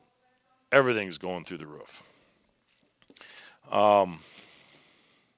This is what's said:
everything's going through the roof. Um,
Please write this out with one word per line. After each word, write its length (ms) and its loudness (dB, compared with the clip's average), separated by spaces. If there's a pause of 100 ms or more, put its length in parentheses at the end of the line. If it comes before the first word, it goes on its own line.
(720)
everything's 480 0
going 260 -10
through 140 -14
the 80 -16
roof. 360 -20 (1700)
Um, 480 4 (1160)